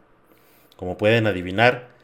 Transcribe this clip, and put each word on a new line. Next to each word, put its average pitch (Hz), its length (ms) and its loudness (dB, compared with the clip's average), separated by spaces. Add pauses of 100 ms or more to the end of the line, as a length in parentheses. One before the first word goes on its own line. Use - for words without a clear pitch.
(760)
Como 90 220 -10
pueden 110 280 2
adivinar, 98 640 0 (160)